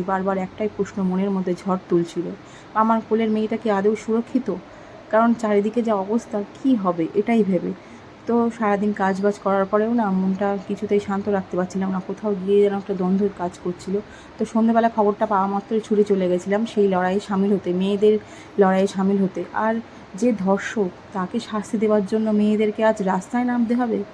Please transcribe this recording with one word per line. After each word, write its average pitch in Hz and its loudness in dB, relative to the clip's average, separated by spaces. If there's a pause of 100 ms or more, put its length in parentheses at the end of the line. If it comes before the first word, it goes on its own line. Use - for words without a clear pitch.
বারবার 190 0
একটাই 190 -4
প্রশ্ন 196 -6
মনের 185 0
মধ্যে 185 -2
ঝড় 185 -2
তুলছিল, 170 0 (480)
আমার 226 2
কোলের 220 0
মেয়েটা 214 -2
কি 226 -6
আদৌ 202 2
সুরক্ষিত? 233 -2 (640)
কারণ 226 4
চারিদিকে 214 0
যা 220 0
অবস্থা, 208 -2 (180)
কী 269 0
হবে 175 0 (100)
এটাই 226 2
ভেবে। 180 0 (540)
তো 233 -2 (240)
সারাদিন 208 0
কাজ 196 0
বাজ 202 2
করার 196 2
পরেও 214 0
না 233 2
মনটা 190 0 (180)
কিছুতেই 202 0
শান্ত 196 -4
রাখতে 190 -2
পারছিলাম 190 -2
না। 190 -4
কোথাও 208 -4 (100)
গিয়ে 202 4
যেন 202 4
একটা 196 -6
দ্বন্দ্বের 190 0
কাজ 180 -6 (100)
করছিল। 185 -6 (420)
তো - -4
সন্ধ্যেবেলা 226 2
খবরটা 208 0
পাওয়া 196 2
মাত্রই 202 -2
ছুটে 208 2
চলে 196 0
গেছিলাম 190 0
সেই 208 2
লড়াইয়ে 185 0
সামিল 196 2
হতে, 180 -2
মেয়েদের 202 2 (440)
লড়াইয়ে 190 4
সামিল 196 2
হতে। 185 -2 (120)
আর 220 0 (420)
যে 214 0
ধর্ষক, 196 0 (240)
তাকে 185 -4
শাস্তি 214 -6
দেওয়ার 214 2
জন্য 220 0
মেয়েদেরকে 214 2
আজ 220 4
রাস্তায় 190 -2
নামতে 240 0
হবে 226 0 (140)